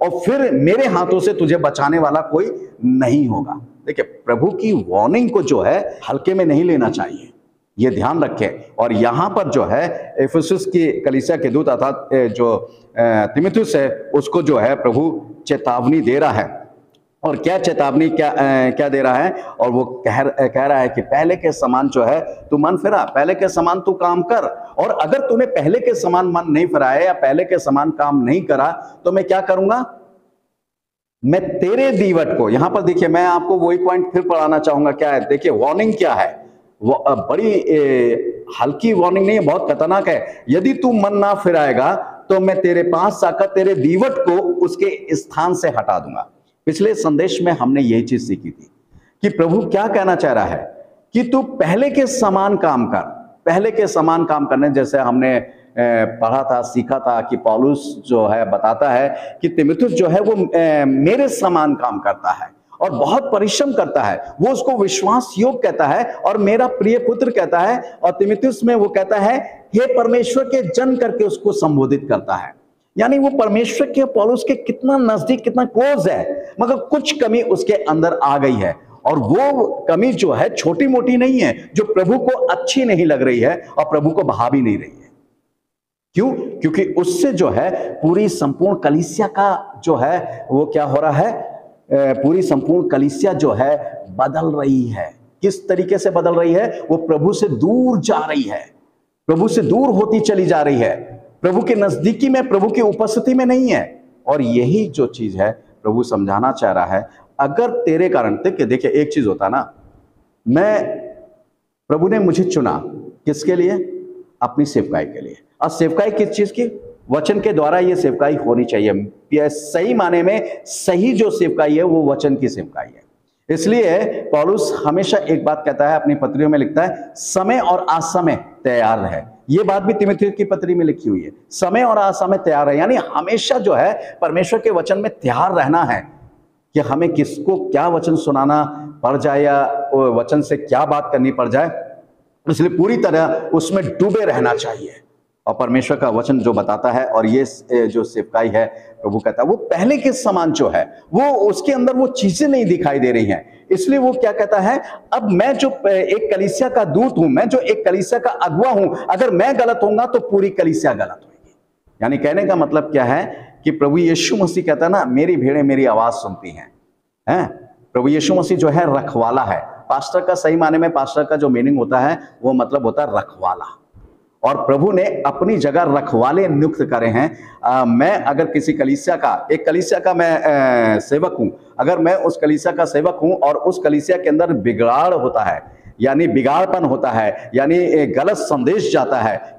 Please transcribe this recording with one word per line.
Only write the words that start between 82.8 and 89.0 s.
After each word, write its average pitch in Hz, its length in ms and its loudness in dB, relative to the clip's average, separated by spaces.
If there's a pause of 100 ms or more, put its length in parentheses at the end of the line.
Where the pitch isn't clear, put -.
नहीं 175 200 2
लग 143 160 2
रही 127 180 2
है 170 260 0 (120)
और 151 80 2
प्रभु 151 240 0
को 165 140 0
भा 120 260 -2
भी 135 120 2
नहीं 107 160 0
रही - 240 -14
है। - 40 -20 (1080)
क्यों? 233 180 0
क्योंकि 165 520 -2
उससे 180 500 0
जो 147 160 2
है 131 440 -2
पूरी 180 360 2
संपूर्ण 170 500 -2
कलीसिया 160 480 0